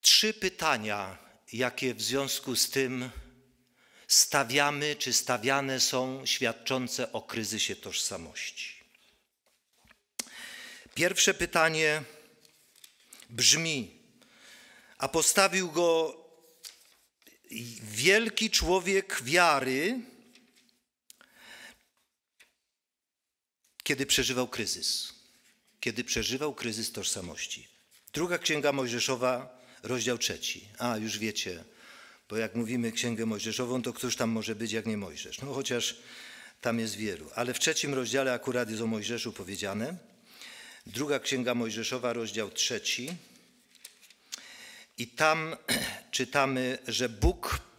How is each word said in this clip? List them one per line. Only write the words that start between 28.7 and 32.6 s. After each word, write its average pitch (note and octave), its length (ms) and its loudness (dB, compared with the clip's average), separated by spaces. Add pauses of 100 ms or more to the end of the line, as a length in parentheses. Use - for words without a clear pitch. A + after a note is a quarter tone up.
Mojżeszowa, B2+ 840 0 (260)
rozdział A#2+ 360 0
trzeci. - 500 -4 (100)
A, A#2+ 180 0
już G#2+ 220 -4
wiecie, G2 460 -4 (640)
bo G#2 80 -6
jak A2 180 -2
mówimy A#2 380 -2